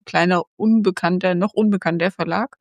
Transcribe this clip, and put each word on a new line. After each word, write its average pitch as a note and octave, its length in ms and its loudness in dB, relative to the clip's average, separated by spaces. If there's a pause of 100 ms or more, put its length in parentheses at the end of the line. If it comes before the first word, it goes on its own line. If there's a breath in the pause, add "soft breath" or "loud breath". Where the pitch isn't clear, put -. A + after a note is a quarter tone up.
kleiner, F3 360 0 (140)
unbekannter, F#3 800 0
noch F#3+ 180 -2
unbekannter F#3 560 0
Verlag. E3+ 520 -6